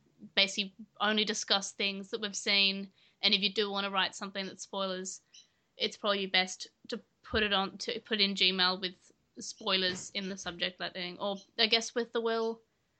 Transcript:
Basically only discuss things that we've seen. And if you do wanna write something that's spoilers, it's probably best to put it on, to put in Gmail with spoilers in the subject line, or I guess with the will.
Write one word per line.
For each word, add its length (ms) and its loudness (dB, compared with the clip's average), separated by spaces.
Basically 380 2
only 240 4
discuss 480 0
things 380 -4
that 100 -6
we've 160 -6
seen. 560 2
And 120 4
if 80 4
you 120 2
do 180 2
wanna 200 -2
write 240 0
something 300 -6
that's 180 -12
spoilers, 580 -4
it's 180 -2
probably 300 0
best 420 2
to 100 -6
put 200 0
it 100 0
on, 240 0
to 240 -6
put 180 -2
in 160 4
Gmail 460 4
with 140 -4
spoilers 760 0
in 120 -4
the 80 -4
subject 460 -6
line, 380 -6
or 180 -2
I 100 6
guess 280 2
with 160 -2
the 80 0
will. 400 0